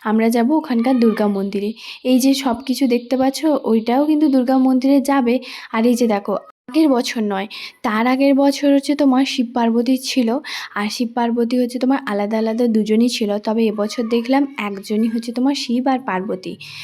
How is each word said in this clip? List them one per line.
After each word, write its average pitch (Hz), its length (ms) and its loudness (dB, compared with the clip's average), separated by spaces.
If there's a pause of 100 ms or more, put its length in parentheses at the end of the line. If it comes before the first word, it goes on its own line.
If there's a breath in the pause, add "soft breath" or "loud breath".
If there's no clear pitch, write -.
আমরা 220 240 2
যাব 233 220 2
ওখানকার 262 500 0
দুর্গা 214 280 2
মন্দিরে। 202 440 -4 (320 loud breath)
এই 254 140 4
যে 269 160 4
সব 254 300 -2
কিছু 262 220 -2
দেখতে 240 300 0
পাচ্ছ, 269 280 0 (200)
ওইটাও 226 420 2
কিন্তু 302 220 2
দুর্গা 262 300 2
মন্দিরে 262 420 4
যাবে। 262 340 2 (380 loud breath)
আর 226 140 2
এই 240 80 4
যে 240 120 2
দেখো, 202 300 0 (340)
আগের 311 180 4
বছর 247 340 0
নয়, 202 240 -4 (360 loud breath)
তার 220 240 0
আগের 269 280 4
বছর 277 400 2
হচ্ছে 277 200 0
তোমার 277 300 4
শিব 262 300 -2
পার্বতী 240 420 2
ছিল, 254 420 -2 (360 loud breath)
আর 208 140 -4
শিব 233 260 -4
পার্বতী 240 440 0
হচ্ছে 247 200 -2
তোমার 254 280 2
আলাদা 208 320 -2
আলাদা 220 280 0
দুজনই 220 420 2
ছিল। 208 300 -2
তবে 220 280 -2
এবছর 214 420 -4
দেখলাম 240 380 0 (120)
একজনই 208 500 -2
হচ্ছে 233 240 -6
তোমার 254 220 0
শিব 254 340 -2
আর 262 100 2
পার্বতী। 190 580 -6 (280 loud breath)